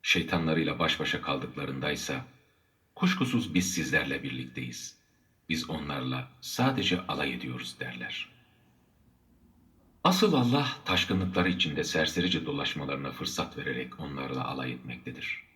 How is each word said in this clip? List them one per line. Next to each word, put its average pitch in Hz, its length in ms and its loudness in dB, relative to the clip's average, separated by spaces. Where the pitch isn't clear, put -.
Şeytanlarıyla 80 760 2
baş 80 220 2
başa - 220 -2
kaldıklarındaysa, 71 1000 -4
"Kuşkusuz 127 600 2
biz 90 200 2
sizlerle 69 480 0
birlikteyiz. - 760 -8
Biz 80 220 -2
onlarla 69 720 -4
sadece 127 600 2
alay - 340 -2
ediyoruz." 64 460 -8
derler. - 480 -8
Asıl 185 280 6
Allah 131 360 6
taşkınlıkları 92 640 2
içinde 76 360 2
serserice 82 640 2
dolaşmalarına 71 680 -4
fırsat - 460 -4
vererek - 420 -6
onlarla 67 440 -4
alay 65 280 -4
etmektedir. - 680 -8